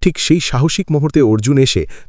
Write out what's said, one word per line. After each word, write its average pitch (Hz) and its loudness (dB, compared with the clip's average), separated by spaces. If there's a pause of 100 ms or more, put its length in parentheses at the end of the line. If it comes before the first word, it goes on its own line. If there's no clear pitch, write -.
ঠিক 170 0
সেই 165 0
সাহসিক 156 -2
মুহূর্তে 147 0
অর্জুন 110 2
এসে 127 0 (220)